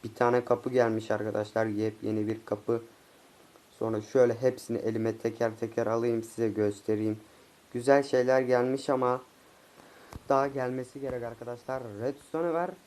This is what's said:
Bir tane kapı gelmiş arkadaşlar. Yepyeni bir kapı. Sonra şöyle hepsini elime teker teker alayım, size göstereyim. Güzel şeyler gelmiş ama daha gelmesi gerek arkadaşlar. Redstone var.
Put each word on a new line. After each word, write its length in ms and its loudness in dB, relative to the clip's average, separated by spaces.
Bir 100 -10
tane 300 4
kapı 260 0
gelmiş 400 2
arkadaşlar. 560 0
Yepyeni 600 -2
bir 180 -2
kapı. 380 -2
Sonra 220 -2
şöyle 400 2
hepsini 380 0
elime 400 -2
teker 320 -2
teker 260 -4
alayım, 360 0
size 260 -2
göstereyim. 720 -2
Güzel 300 4
şeyler 380 4
gelmiş 500 2
ama 300 2
daha 180 4
gelmesi 540 -6
gerek 220 -6
arkadaşlar. 600 -8
Redstone 500 -4
var. 180 -2